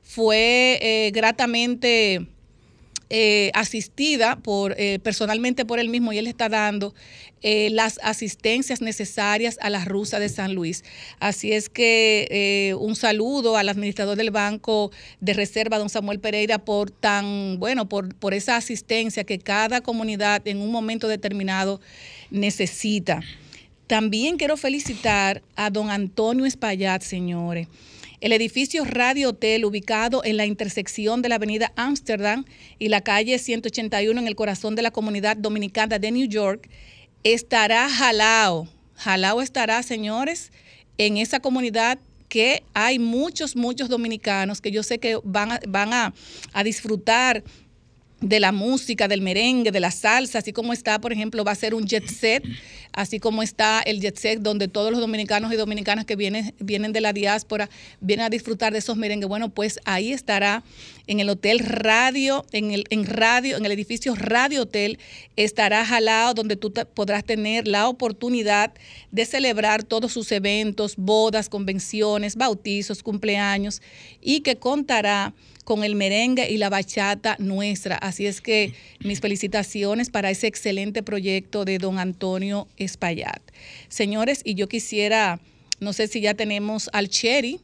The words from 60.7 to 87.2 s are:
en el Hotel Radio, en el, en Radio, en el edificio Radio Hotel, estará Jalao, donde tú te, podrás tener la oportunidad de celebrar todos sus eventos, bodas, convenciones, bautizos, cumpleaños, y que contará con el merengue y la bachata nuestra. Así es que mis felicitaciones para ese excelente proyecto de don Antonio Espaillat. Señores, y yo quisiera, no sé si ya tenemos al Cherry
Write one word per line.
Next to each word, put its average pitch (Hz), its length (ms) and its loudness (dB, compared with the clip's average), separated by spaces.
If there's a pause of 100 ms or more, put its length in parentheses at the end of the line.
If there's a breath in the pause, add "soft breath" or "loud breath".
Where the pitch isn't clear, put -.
en 208 140 0
el 202 80 0
Hotel 202 300 4
Radio, 254 920 2
en 214 200 -2
el, 202 180 -2
en 214 160 0
Radio, 226 500 2
en 214 100 -2
el 202 60 0
edificio 220 440 -2
Radio 240 480 2
Hotel, 208 360 -2 (380 loud breath)
estará 214 480 2
Jalao, 226 480 4
donde 214 240 -2
tú 208 140 -6
te, 226 120 -4
podrás 202 400 -2
tener 220 460 0
la 208 180 4
oportunidad 226 840 0 (380 loud breath)
de 226 140 0
celebrar 220 580 2
todos 226 280 -2
sus 226 220 -6
eventos, 208 640 0
bodas, 214 500 4
convenciones, 208 880 -2
bautizos, 202 640 -2
cumpleaños, 202 800 -2 (380 loud breath)
y 202 220 0
que 262 160 0
contará 214 760 0 (300 loud breath)
con 214 200 0
el 208 100 0
merengue 220 560 2
y 214 80 0
la 202 120 2
bachata 202 680 0
nuestra. 196 600 -2
Así 190 280 -4
es 196 160 -4
que 214 320 2 (280 loud breath)
mis 202 180 -4
felicitaciones 202 880 -2
para 202 220 0
ese 208 160 -2
excelente 202 560 -4
proyecto 196 600 -4
de 190 140 -2
don 190 220 -2
Antonio 190 680 -4 (100)
Espaillat. - 640 -6 (480 loud breath)
Señores, 214 560 -2
y 214 120 -4
yo 196 120 -2
quisiera, 208 720 0 (400 soft breath)
no 196 140 -6
sé 220 140 0
si 214 140 -4
ya 208 120 2
tenemos 208 580 -4
al 202 160 0
Cherry 247 560 0